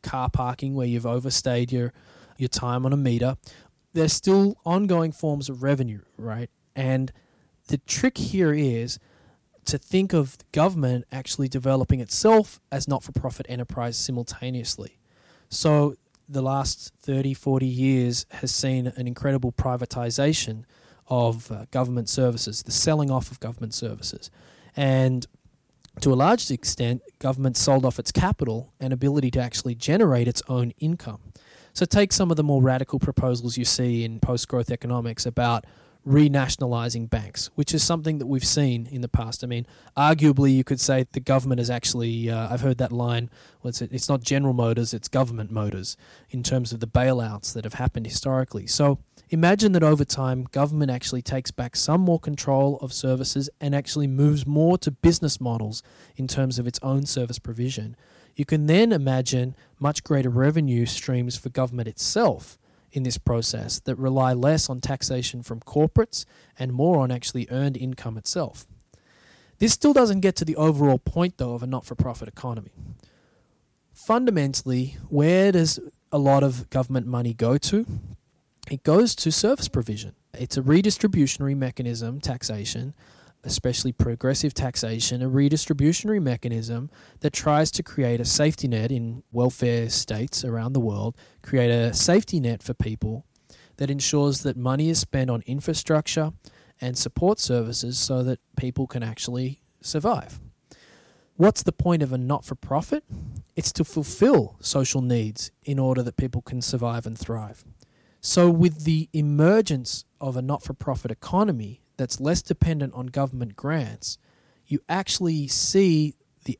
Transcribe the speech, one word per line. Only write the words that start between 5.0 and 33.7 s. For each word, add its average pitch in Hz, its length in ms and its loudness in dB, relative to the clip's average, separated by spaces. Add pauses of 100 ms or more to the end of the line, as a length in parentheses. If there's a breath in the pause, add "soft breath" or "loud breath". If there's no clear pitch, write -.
forms 147 360 -4
of 131 160 -8
revenue, 127 380 0 (160)
right? 113 320 -8 (260)
And 131 380 -2 (540 soft breath)
the 147 100 -2
trick - 400 -2
here 180 340 0
is 120 480 -2 (680 soft breath)
to - 120 -2
think 190 340 0
of 147 280 0
the - 120 -20
government 151 600 2
actually 131 360 -6
developing 131 540 0
itself 214 580 2 (100)
as - 180 -6
not-for-profit - 600 -6
enterprise 120 480 -6
simultaneously. 123 1040 -8 (480 soft breath)
So 147 480 2 (320)
the 139 140 -4
last 131 600 -4
thirty, 135 320 -2
forty 135 340 0
years 123 640 0
has - 260 -6
seen 131 320 -2
an 123 180 -6
incredible 123 460 -2
privatization 123 1120 -2 (440 soft breath)
of, 117 440 0
uh, 107 200 -12
government 123 360 -2
services, 117 560 -2
the - 80 -8
selling 151 400 2
off 127 200 -2
of - 100 -16
government 113 320 -10
services. - 580 -10 (460 soft breath)
And 131 500 2 (720)
to 139 140 4
a - 20 6
large 180 340 2
extent, 123 520 -4 (180)
government 131 380 0
sold 135 260 4
off 127 160 0
its - 140 -6
capital 131 680 0
and 131 140 -2
ability 135 380 0
to 127 100 0
actually 120 340 -4
generate 135 540 4
its - 180 -4
own 123 300 0
income. 151 420 -4 (540 loud breath)
So - 100 0
take 202 300 4
some 180 180 2
of 160 60 2
the 151 80 2
more 139 160 4
radical 131 360 2
proposals 123 600 -2
you 120 80 -2
see 120 400 0